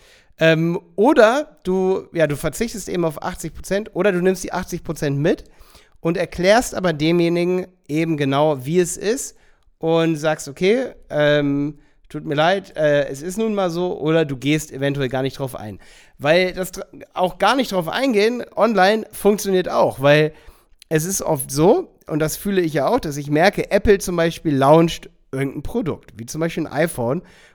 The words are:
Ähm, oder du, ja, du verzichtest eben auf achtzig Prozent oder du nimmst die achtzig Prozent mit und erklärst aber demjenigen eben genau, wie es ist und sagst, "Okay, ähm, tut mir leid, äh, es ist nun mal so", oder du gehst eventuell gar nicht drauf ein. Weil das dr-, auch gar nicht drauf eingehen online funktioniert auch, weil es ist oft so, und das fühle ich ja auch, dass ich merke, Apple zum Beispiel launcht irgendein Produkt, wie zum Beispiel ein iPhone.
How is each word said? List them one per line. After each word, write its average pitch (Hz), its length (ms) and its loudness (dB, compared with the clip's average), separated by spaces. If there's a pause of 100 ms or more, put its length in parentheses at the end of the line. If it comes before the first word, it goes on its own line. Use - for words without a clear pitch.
(360)
Ähm, 165 440 2 (160)
oder 254 640 4
du, 190 500 0
ja, 160 140 2
du 147 80 -4
verzichtest 185 540 -6
eben 170 160 -2
auf 156 180 -4
achtzig 175 320 -8
Prozent 202 400 -6
oder 190 160 2
du 180 100 0
nimmst 185 220 0
die - 100 -8
achtzig 180 300 -6
Prozent 151 360 -4
mit 170 260 0 (560)
und 170 160 -2
erklärst 185 580 2
aber 180 180 -2
demjenigen 170 760 0 (180)
eben 160 300 -2
genau, 143 480 0
wie 165 160 0
es 175 160 -2
ist - 400 -6 (420)
und 165 380 0
sagst, 156 320 -4
"Okay, 214 400 0 (200)
ähm, 147 720 0 (300)
tut 151 160 -12
mir 151 120 -4
leid, 190 380 0
äh, 147 340 2
es 135 120 -10
ist 180 160 -8
nun 220 180 -2
mal 196 140 0
so", 175 320 -4
oder 160 240 2
du 139 140 -6
gehst 147 340 -2
eventuell 139 380 -4
gar 131 100 -2
nicht 135 180 -4
drauf 127 160 -8
ein. 101 240 -12 (380)
Weil 175 360 2
das 180 200 -6
dr-, - 140 -12 (260)
auch 175 240 -2
gar 208 180 2
nicht 262 160 0
drauf 180 160 -2
eingehen 233 560 0 (140)
online 214 560 4
funktioniert 196 560 2
auch, 131 320 0
weil 151 320 4 (560)
es 156 160 0
ist 190 160 -4
oft 139 300 -4
so, 185 440 2 (120)
und 156 140 -4
das 156 180 -2
fühle 196 240 -2
ich 160 100 -2
ja 143 160 0
auch, 220 100 2
dass 147 200 -6
ich 147 120 -10
merke, 165 400 2
Apple 202 280 4
zum 185 180 -6
Beispiel 165 400 0
launcht 156 540 4 (220)
irgendein 147 300 -6
Produkt, - 540 -6
wie 117 80 -14
zum 156 160 -10
Beispiel 165 260 -4
ein - 60 -14
iPhone. 147 480 -2 (340)